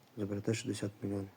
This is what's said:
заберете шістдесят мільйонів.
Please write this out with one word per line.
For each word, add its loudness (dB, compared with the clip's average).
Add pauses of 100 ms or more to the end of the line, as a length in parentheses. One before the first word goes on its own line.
(160)
заберете 2
шістдесят 0 (120)
мільйонів. 0